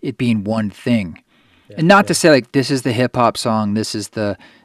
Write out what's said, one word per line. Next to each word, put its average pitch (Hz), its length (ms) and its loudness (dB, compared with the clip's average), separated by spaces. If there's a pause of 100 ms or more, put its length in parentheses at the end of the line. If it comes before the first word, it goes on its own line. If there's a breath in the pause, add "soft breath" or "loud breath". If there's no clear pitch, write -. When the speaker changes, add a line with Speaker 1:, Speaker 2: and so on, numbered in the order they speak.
Speaker 1:
it - 180 -8
being 113 260 -2
one 107 260 -4
thing. 104 520 -4 (460 soft breath)
Speaker 2:
Yeah, - 100 -20
Speaker 1:
And 160 100 2
not 202 160 6
Speaker 2:
yeah. - 40 -4
Speaker 1:
to 175 60 -2
say, 170 160 4
like, 131 220 2
this 135 180 0
is 131 120 -2
the 131 100 -2
hip 120 240 -2
hop 117 200 2
song, 107 380 -2
this 107 200 -4
is 104 160 -8
the 104 260 -4 (280 soft breath)